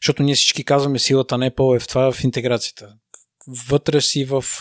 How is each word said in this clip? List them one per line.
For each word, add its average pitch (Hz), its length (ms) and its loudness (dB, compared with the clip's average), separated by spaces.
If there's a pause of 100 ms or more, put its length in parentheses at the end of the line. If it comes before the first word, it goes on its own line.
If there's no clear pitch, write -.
Защото 147 200 0
ние 143 120 2
всички - 300 0
казваме, 139 340 0
силата 131 400 0
на 127 120 0
Apple 131 260 2
е 113 40 -2
в - 80 -8
това, 131 240 2
в 131 120 -4
интеграцията. 117 680 -2 (760)
Вътре 143 320 2
си 139 240 -2
в, 131 200 -2 (160)